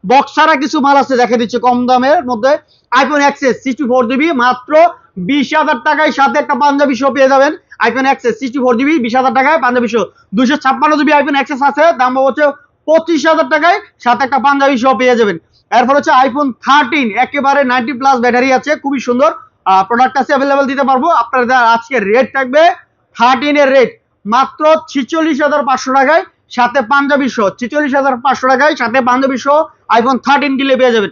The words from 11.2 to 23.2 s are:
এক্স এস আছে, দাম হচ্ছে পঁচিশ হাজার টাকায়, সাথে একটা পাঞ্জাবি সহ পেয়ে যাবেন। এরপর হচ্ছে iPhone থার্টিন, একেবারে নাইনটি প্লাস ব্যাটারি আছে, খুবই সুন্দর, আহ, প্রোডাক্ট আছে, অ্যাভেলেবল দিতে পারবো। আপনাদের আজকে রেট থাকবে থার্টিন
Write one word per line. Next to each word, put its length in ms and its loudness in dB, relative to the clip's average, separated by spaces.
এক্স 120 -6
এস 100 -6
আছে, 220 0
দাম 200 0
হচ্ছে 260 0
পঁচিশ 400 0
হাজার 220 2
টাকায়, 280 0
সাথে 200 0
একটা 160 -2
পাঞ্জাবি 380 2
সহ 200 0
পেয়ে 180 2
যাবেন। 220 0
এরপর 240 2
হচ্ছে 160 0
iPhone 380 0
থার্টিন, 420 0
একেবারে 460 0
নাইনটি 300 -2
প্লাস 260 0
ব্যাটারি 340 0
আছে, 220 -2
খুবই 240 -6
সুন্দর, 320 0
আহ, 180 2
প্রোডাক্ট 340 0
আছে, 160 -2
অ্যাভেলেবল 320 0
দিতে 180 -4
পারবো। 260 0
আপনাদের 500 0
আজকে 240 -6
রেট 280 0
থাকবে 240 0
থার্টিন 400 0